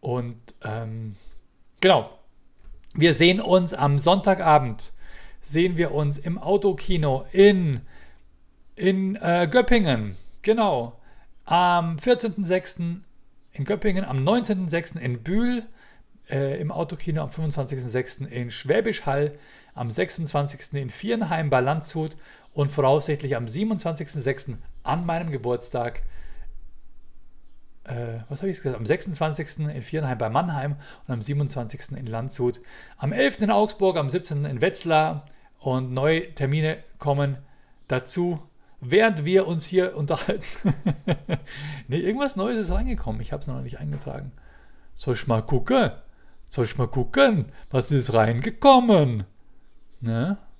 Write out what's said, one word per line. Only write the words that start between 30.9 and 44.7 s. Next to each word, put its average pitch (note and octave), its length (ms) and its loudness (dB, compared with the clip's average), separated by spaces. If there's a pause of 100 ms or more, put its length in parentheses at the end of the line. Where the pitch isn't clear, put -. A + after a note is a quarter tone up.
und C3+ 60 -4
am A#2 80 -4
siebenundzwanzigsten C#3 760 -4
in C3 100 -8
Landshut, A#2+ 540 -4 (360)
am C#3 160 -2
elften B3+ 320 0
in G3+ 60 2
Augsburg, G3+ 460 2
am D3 120 0
siebzehnten D3 360 -2
in C3+ 160 -4
Wetzlar D#3+ 640 2 (340)
und B2+ 340 -2
neue D#3+ 420 0
Termine D#3 440 0 (200)
kommen C#3 400 0 (500)
dazu, E3+ 520 -2 (400)
während E3 440 4
wir F#3 220 4
uns D#3+ 180 -4
hier F3+ 320 0
unterhalten. D#3 500 -2
<laughs> - 280 0 (1120)
Nee, F3 100 -2
irgendwas B3+ 380 -2
Neues A3 200 0
ist G3 140 -2
reingekommen. F3+ 500 0
Ich - 120 -6
hab's C#3 140 -6
noch C3 140 -6
nicht B2+ 180 -10
eingetragen. C#3+ 540 -8 (640)